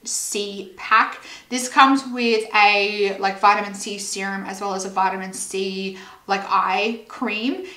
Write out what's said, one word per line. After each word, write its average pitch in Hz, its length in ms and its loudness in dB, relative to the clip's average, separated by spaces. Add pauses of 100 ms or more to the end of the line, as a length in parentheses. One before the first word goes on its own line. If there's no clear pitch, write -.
C - 720 -6
Pack. - 480 2 (240)
This 247 220 -4
comes 269 420 6
with 233 320 2 (100)
a, 202 640 4
like, 196 220 -2
vitamin 208 340 4
C 202 240 -8
serum 196 480 -6
as 196 160 -10
well 202 140 -4
as 190 100 -6
a 196 60 -8
vitamin 190 420 0
C, 190 640 -4 (300)
like, 196 180 0
eye 196 640 0
cream. 240 560 -4 (120)